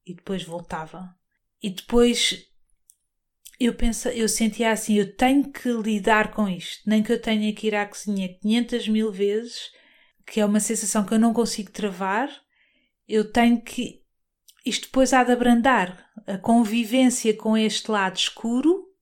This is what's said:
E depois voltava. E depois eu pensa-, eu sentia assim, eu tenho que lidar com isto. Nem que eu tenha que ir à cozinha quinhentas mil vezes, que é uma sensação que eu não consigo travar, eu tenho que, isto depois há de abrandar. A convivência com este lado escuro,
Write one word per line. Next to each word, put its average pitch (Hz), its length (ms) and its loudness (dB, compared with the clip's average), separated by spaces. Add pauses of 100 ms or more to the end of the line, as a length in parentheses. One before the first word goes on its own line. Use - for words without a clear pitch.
E 180 80 -12
depois 180 280 -8
voltava. 170 720 -12 (480)
E 214 60 -6
depois 240 800 2 (1120)
eu 233 160 0
pensa-, 233 400 0
eu 226 120 0
sentia 220 460 0
assim, 214 220 -2
eu 202 220 2
tenho 269 360 4
que - 180 -4
lidar 214 600 2
com 214 180 -2
isto. - 400 -10
Nem 214 140 4
que 214 100 -2
eu 233 80 -2
tenha 214 340 -2
que 214 120 -8
ir 214 80 0
à 208 100 0
cozinha 196 560 -6
quinhentas 233 480 -2
mil 220 240 0
vezes, 202 580 -4 (560)
que - 140 -2
é 208 60 4
uma 208 140 2
sensação 214 440 -2
que 190 80 -6
eu 226 60 4
não 226 160 4
consigo 226 360 -2
travar, 196 600 -4 (760)
eu 214 240 0
tenho 233 300 4
que, - 400 -10 (640)
isto - 220 -4
depois 262 260 2
há 254 120 6
de 247 80 2
abrandar. 233 800 2 (160)
A 190 120 -8
convivência 233 960 2
com 220 220 0
este 220 340 -2
lado 190 260 -2
escuro, 277 680 0 (160)